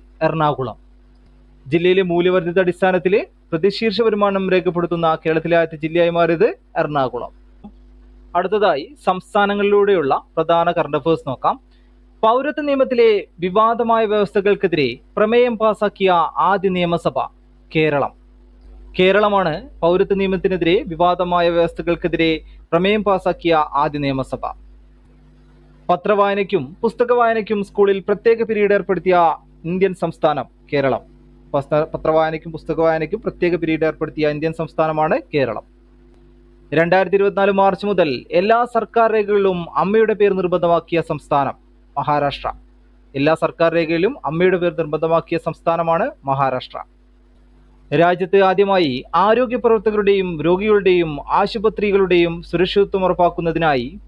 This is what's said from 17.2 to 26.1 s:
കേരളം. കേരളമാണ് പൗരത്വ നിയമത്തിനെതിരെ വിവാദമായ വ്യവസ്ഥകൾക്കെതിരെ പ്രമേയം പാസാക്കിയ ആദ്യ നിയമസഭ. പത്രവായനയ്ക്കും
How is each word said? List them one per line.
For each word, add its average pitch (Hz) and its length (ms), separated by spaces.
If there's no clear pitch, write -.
കേരളം. 147 360
കേരളമാണ് 190 720
പൗരത്വ 180 340
നിയമത്തിനെതിരെ 190 720
വിവാദമായ 175 640
വ്യവസ്ഥകൾക്കെതിരെ 165 880
പ്രമേയം 196 320
പാസാക്കിയ 180 500
ആദ്യ 147 440
നിയമസഭ. 135 420
പത്രവായനയ്ക്കും 196 880